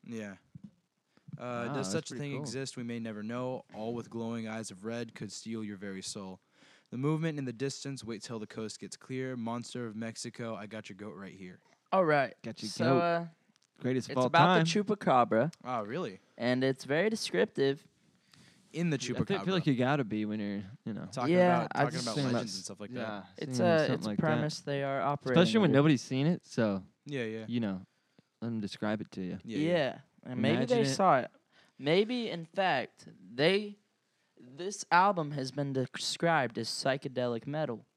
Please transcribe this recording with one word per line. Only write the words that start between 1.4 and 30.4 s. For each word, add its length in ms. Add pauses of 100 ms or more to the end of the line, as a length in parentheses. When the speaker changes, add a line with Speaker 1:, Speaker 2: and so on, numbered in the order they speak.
Speaker 2:
Wow, 60
Speaker 1:
does 20
Speaker 2:
that's 160
Speaker 1:
such 140
a 80
Speaker 2:
pretty 100
Speaker 1:
thing 100
Speaker 2:
cool. 80
Speaker 1:
exist? 360
We 60
may 160
never 220
know. 440 (100)
All 180
with 160
glowing 380
eyes 240
of 140
red 280
could 180
steal 320
your 140
very 240
soul. 380 (520)
The 60
movement 400
in 80
the 80
distance, 500
wait 200
till 160
the 80
coast 320
gets 180
clear. 380
Monster 500
of 100
Mexico, 600
I 120
got 220
your 60
goat 200
right 180
here. 260 (320)
Speaker 3:
All 140
right. 280 (100)
Speaker 2:
Got 200
your 60
Speaker 3:
So, 160
Speaker 2:
goat. 160
Speaker 3:
uh, 240 (560)
Speaker 2:
Greatest 260
of 40
Speaker 3:
it's 80
Speaker 2:
all 60
Speaker 3:
about 200 (100)
Speaker 2:
time. 100
Speaker 3:
the 40 (260)
Chupacabra. 560 (140)
Speaker 1:
Oh, 180
really? 360 (180)
Speaker 3:
And 260
it's 220
very 240
descriptive. 760 (840)
Speaker 1:
In 180
the 60
Speaker 2:
I 40
feel, 180
Speaker 1:
Chupacabra. 280
Speaker 2:
feel 80
like 140
you 80
gotta 300
be 200
when 140
you're, 240 (220)
you 80
know. 180
Speaker 1:
Talking 240
Speaker 3:
Yeah, 220
Speaker 1:
about, 180
Speaker 3:
I 80
Speaker 1:
talking 100
Speaker 3:
just 120
Speaker 1:
about 100
Speaker 2:
Singing 180
Speaker 1:
legends 200
Speaker 2:
about 40
Speaker 1:
and 80
stuff 140
like 120
Speaker 2:
yeah, 80
Speaker 1:
that. 260 (240)
Speaker 3:
It's 80
Speaker 2:
singing 140
Speaker 3:
a, 80
Speaker 2:
something 160
Speaker 3:
it's 100
a 40
Speaker 2:
like 80
that. 60
Speaker 3:
premise 380
they 220
are 180
operating 400
Speaker 2:
Especially 180
when 100
Speaker 3:
under. 100
Speaker 2:
nobody's 220
seen 260
it, 180
so, 380 (220)
Speaker 1:
Yeah, 180
yeah. 240
Speaker 2:
you 120
know, 220 (600)
let 80
them 120
describe 400
it 100
to 100
you. 220
Speaker 1:
Yeah, 140
yeah. 160
Speaker 3:
Yeah, 240 (340)
and 100